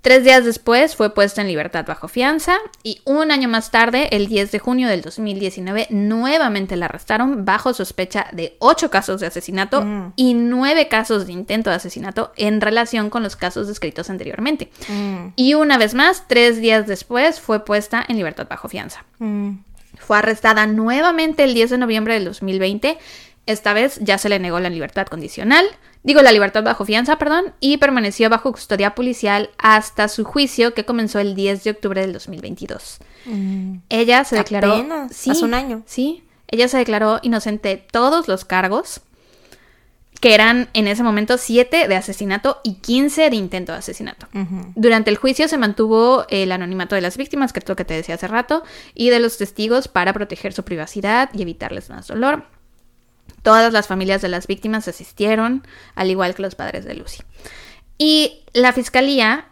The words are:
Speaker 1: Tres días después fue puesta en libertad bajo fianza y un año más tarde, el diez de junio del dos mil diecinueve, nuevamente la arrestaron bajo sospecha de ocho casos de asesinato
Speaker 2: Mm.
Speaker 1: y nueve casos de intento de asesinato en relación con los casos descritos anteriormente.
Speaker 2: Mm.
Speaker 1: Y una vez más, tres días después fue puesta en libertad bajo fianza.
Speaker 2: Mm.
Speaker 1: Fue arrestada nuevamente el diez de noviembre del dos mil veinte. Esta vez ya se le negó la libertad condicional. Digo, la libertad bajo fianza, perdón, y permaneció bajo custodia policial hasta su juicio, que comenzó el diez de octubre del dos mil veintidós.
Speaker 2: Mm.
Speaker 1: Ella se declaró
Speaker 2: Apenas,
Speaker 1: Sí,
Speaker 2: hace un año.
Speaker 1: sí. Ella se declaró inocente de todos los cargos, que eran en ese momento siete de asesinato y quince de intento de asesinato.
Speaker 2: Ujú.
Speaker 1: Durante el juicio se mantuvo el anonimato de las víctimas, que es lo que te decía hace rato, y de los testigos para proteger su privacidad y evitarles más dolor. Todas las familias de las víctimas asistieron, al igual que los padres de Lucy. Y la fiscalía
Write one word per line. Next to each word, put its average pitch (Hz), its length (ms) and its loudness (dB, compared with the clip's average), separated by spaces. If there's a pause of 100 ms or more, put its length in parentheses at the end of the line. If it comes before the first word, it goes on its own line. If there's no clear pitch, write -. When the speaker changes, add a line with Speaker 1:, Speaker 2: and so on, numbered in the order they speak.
Speaker 1:
Tres 254 240 8
días 262 200 8
después 240 520 2
fue 208 180 0
puesta 202 280 2
en 202 40 -2
libertad 160 400 -4
bajo 160 220 -10
fianza 311 480 0 (260)
y - 220 -12
un 302 260 0
año 269 180 0
más 226 220 -2
tarde, 240 400 4
el 208 160 0
diez 202 240 0
de 214 80 -4
junio 247 300 0
del 185 120 0
dos 165 200 -14
mil 208 180 -6
diecinueve, 190 520 -6
nuevamente 220 840 0
la 175 120 -4
arrestaron 226 580 -2
bajo 214 280 0
sospecha 190 600 -6
de 170 260 -10
ocho 302 320 2
casos 196 300 -2
de 170 80 -6
asesinato 190 540 -2
Speaker 2:
Mm. 202 340 -8
Speaker 1:
y 254 180 2
nueve 254 540 2
casos 220 400 0
de 180 60 -12
intento 208 360 -4
de 170 60 0
asesinato 190 600 -8
en 208 240 0
relación 220 500 0
con 233 120 -4
los 202 140 -8
casos 185 320 -6
descritos 175 420 -8
anteriormente. 240 640 -6 (160)
Speaker 2:
Mm. 196 480 -8
Speaker 1:
Y 262 180 4
una 294 240 4
vez 214 160 2
más, 330 320 4
tres 240 340 4
días 220 280 2
después 247 500 0
fue 214 260 -2
puesta 208 440 -2
en 233 80 -2
libertad 170 340 -6
bajo - 180 -12
fianza. - 360 -14 (160)
Speaker 2:
Mm. 202 380 -6 (420)
Speaker 1:
Fue 208 180 0
arrestada 214 480 2
nuevamente 302 760 2
el 254 100 2
diez 233 160 2
de 247 80 0
noviembre 226 360 0
del 208 100 -2
dos 180 180 -10
mil 190 160 -4
veinte. 214 400 -2 (480)
Esta 214 260 -2
vez 247 300 0
ya 196 160 0
se 208 100 -4
le 196 120 0
negó 175 180 -4
la 180 120 -2
libertad 170 360 -6
condicional. 240 580 0 (400)
Digo, 294 160 6
la 254 120 10
libertad 208 320 2
bajo 226 200 -2
fianza, 233 320 0
perdón, 320 440 -2
y 285 160 2
permaneció 240 520 2
bajo 226 220 0
custodia 202 460 -2
policial 214 600 -2
hasta 214 520 4
su 214 160 -4
juicio, 240 500 0
que 233 100 -4
comenzó 220 360 -2
el 202 160 -2
diez 196 260 -2
de 214 80 -4
octubre 196 300 -4
del 190 120 -4
dos - 160 -14
mil 175 120 -14
veintidós. - 580 -14 (260)
Speaker 2:
Mm. 190 520 -6 (120)
Speaker 1:
Ella 233 360 4
se 262 100 -4
declaró 202 400 2
Speaker 2:
Apenas, 277 400 -4
Speaker 1:
Sí, - 160 -4
Speaker 2:
hace 330 140 2
un 233 100 0
año. 247 320 -4
Speaker 1:
sí. 302 380 -6 (240)
Ella 233 180 2
se 262 120 0
declaró 220 440 0
inocente 214 460 -4
de 190 80 -2
todos 277 500 0
los 190 180 -4
cargos, 190 560 -2 (1200)
que 214 140 6
eran 233 380 4
en 214 140 2
ese 208 160 -2
momento 214 340 2
siete 247 520 2
de 190 80 2
asesinato 202 680 -4
y 208 120 -4
quince 285 540 2
de 247 80 0
intento 180 360 -6
de 170 60 -12
asesinato. - 560 -14
Speaker 2:
Ujú. 185 420 -8
Speaker 1:
Durante 220 340 4
el 208 60 2
juicio 269 320 0
se 311 100 -2
mantuvo 226 680 2
el 190 240 0
anonimato 180 420 -6
de 190 60 0
las 180 160 -6
víctimas, 277 360 -4
que - 60 -6
es - 100 -10
lo 190 60 -4
que 175 100 -8
te 160 100 -8
decía 165 200 -8
hace 180 140 -10
rato, 247 340 -2 (320)
y 233 160 2
de 240 80 6
los 233 180 0
testigos 220 520 -2
para 185 240 0
proteger 196 400 -8
su 185 100 -10
privacidad 202 680 -2
y 202 100 -8
evitarles - 480 -10
más - 160 -20
dolor. 277 380 -2 (960)
Todas 226 300 6
las 208 160 0
familias 190 340 -2
de 190 60 -4
las 180 180 -6
víctimas 214 400 -4
asistieron, 220 800 -2 (300)
al 190 140 -2
igual 185 260 -2
que 190 60 -8
los 185 120 -8
padres - 300 -10
de - 100 -12
Lucy. - 280 -16 (760)
Y 311 440 2 (100)
la 247 200 4
fiscalía 254 800 0